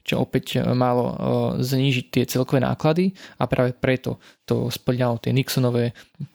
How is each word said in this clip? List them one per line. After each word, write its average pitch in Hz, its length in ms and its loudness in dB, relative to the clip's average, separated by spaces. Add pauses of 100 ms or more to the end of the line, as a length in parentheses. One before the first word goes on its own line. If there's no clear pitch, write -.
čo - 180 0
opäť, - 380 -2
e, 120 160 0
malo, 123 340 2
e, 120 60 -6 (480)
znížiť 131 500 0
tie 123 160 2
celkové 127 320 0
náklady 160 540 0 (260)
a 131 80 0
práve 127 240 2
preto 127 480 -2 (240)
to 120 240 0
splňalo 123 480 -2
tie 120 160 -2
Nixonové 123 640 0 (380)